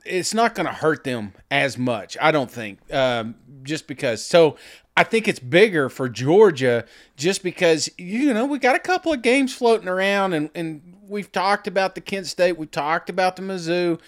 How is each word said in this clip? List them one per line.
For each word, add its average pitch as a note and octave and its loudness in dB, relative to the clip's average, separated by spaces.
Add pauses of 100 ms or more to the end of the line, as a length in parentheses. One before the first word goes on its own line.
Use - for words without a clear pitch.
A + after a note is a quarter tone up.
it's F3+ -4
not A3 2
gonna D#3 -2
hurt D#3 -2
them A2+ -6 (180)
as C#3 0
much, A#2+ -4
I D3+ 6
don't C#3 0
think, G#2+ -12 (140)
um, A#2+ -2 (280)
just D3 -8
because. B2+ -6
So E3 6 (400)
I F3 4
think A3 -2
it's F3 -2
bigger D#3 4
for C3 -4
Georgia B2+ 4 (320)
just F3+ -2
because, E3 0
you A3+ -2
know, A3 -2
we C#4+ -4
got B3+ 2
a - -10
couple F4+ -2
of C4+ -4
games C4 0
floating A3 0
around, F#3+ 0
and, D3+ -2
and E3+ -10 (160)
we've G3+ -8
talked G3+ 0
about F#3+ 0
the F3 -12
Kent G3 -8
State, F3+ 0
we've D#3 -10
talked D#3+ -2
about F#3 0
the F#3 -12
Mizzou, F3 -2